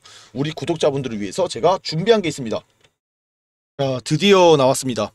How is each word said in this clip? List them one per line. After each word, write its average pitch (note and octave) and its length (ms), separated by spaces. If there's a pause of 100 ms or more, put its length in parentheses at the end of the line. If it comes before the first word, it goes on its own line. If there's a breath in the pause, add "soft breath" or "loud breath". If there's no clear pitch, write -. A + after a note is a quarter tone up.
(340 loud breath)
우리 C#3+ 180
구독자분들을 C3+ 680
위해서 G2+ 280
제가 E3 340
준비한 G3 380
게 F3 80
있습니다. A2+ 320 (1160)
자, C3 260
드디어 F3 520
나왔습니다. B2+ 580